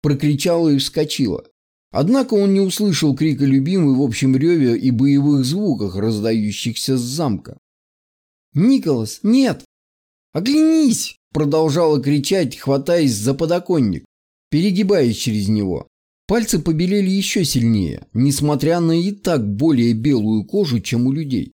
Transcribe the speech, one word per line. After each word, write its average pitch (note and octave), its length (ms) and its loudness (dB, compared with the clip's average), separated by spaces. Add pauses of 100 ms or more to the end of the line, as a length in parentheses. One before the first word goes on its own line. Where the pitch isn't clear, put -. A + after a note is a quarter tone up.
Прокричала D3+ 680 0
и C#3 80 2
вскочила. C3+ 640 -4 (520)
Однако A#3 380 0
он G3+ 180 2
не G3 80 2
услышал F3+ 540 0
крика C#3+ 300 0
любимой C#3 500 2
в C3 80 0
общем C3 320 0
реве C#3 420 2
и B2+ 140 0
боевых C#3 540 2
звуках, B2+ 500 -2
раздающихся A2 1000 -2
с B2 40 -2
замка. B2+ 560 -6 (960)
"Николас, D3+ 720 0
нет! A#3+ 420 2 (680)
Оглянись!" D4+ 840 2 (160)
продолжала D3+ 680 2
кричать, C#3+ 540 0
хватаясь C#3 580 0
за G#2+ 180 -2
подоконник, D#3 720 -2 (460)
перегибаясь F3+ 680 2
через G#2+ 320 -4
него. G2+ 380 -2 (400)
Пальцы A3 320 -2
побелели F3+ 520 0
еще F#3+ 340 -2
сильнее, A2 680 -2
несмотря D3 680 0
на E3 180 2
и F#3+ 140 -2
так E3 340 -2
более A#2+ 460 2
белую A2 520 0
кожу, D3 360 -2
чем A#2 260 -2
у C3+ 60 0
людей. C#3 460 -6